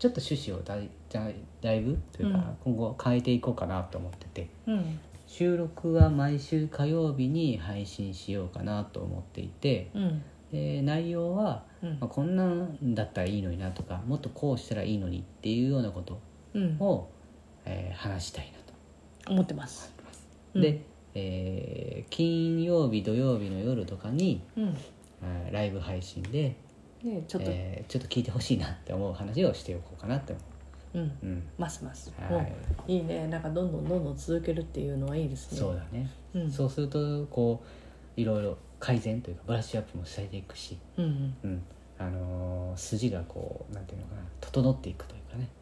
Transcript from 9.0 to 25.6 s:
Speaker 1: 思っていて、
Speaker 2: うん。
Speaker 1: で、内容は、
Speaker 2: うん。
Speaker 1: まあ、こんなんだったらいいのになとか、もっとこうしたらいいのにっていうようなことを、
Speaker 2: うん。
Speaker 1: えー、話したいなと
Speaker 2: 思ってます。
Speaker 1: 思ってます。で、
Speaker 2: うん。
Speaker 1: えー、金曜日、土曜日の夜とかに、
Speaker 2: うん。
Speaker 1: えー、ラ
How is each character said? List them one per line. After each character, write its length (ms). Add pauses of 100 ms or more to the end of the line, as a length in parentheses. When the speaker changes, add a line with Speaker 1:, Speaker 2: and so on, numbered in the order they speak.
Speaker 1:
思 200
っ 20
て 180
い 80
て、 460
Speaker 2:
う 60
ん。 220 (280)
Speaker 1:
で、 320
内 280
容 240
は、 300 (180)
Speaker 2:
う 40
ん。 60
Speaker 1:
ま 100
あ、 60
こ 140
ん 140
な 80
ん 500
だ 100
っ 100
た 80
ら 60
い 100
い 40
の 80
に 60
な 140
と 120
か、 240
も 100
っ 40
と 80
こ 240
う 60
し 100
た 60
ら 80
い 140
い 20
の 100
に 120
っ 20
て 280
い 160
う 40
よ 80
う 40
な 80
こ 120
と 120
を、 60 (320)
Speaker 2:
う 80
ん。 160 (880)
Speaker 1:
え 300
ー、 20
話 280
し 80
た 100
い 100
な 60
と 160 (580)
Speaker 2:
思 80
っ 60
て 80
ま 120
す。 280
Speaker 1:
思 0
っ 20
て 60
ま 100
す。 160 (240)
で、 180
Speaker 2:
う 40
ん。 100 (300)
Speaker 1:
え 920
ー、 40
金 520
曜 280
日、 120
土 120
曜 240
日 100
の 100
夜 280
と 100
か 140
に、 320 (120)
Speaker 2:
う 60
ん。 160 (460)
Speaker 1:
え 280
ー、 40
ラ 100